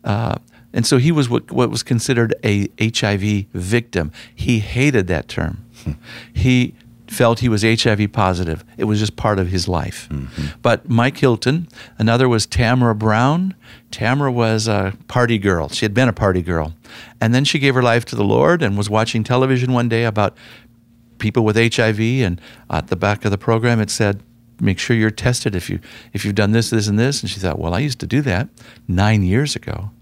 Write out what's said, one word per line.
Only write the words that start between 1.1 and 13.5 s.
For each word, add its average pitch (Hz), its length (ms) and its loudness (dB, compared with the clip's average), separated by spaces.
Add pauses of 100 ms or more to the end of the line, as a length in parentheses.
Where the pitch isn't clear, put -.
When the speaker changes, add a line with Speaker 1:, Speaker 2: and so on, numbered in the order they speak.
Speaker 1:
was 143 160 0
what, 120 240 -4
what 120 180 0
was 110 140 -6
considered 117 580 0
a 101 240 0 (120)
H 113 260 -2
I 101 120 0
V 101 380 -2
victim. 92 560 -2 (240)
He 117 240 0
hated 120 480 0
that 87 220 -4
term. - 360 -6 (200)
Speaker 2:
Hmm. 76 80 -6 (400)
Speaker 1:
He 127 420 2 (320)
felt 117 340 2
he 123 100 0
was 107 120 2
H 113 240 2
I 110 80 4
V 104 140 0
positive. 90 560 -2 (140)
It 117 60 -2
was 107 140 0
just 107 180 -2
part 107 220 0
of 90 100 0
his 92 200 -2
life. 76 420 -6
Speaker 2:
Mm-hmm. 71 360 -8 (160)
Speaker 1:
But - 260 2
Mike 120 300 2
Hilton, 139 500 2 (300)
another 117 280 4
was 113 200 2
Tamara 120 480 2
Brown. 123 600 2 (360)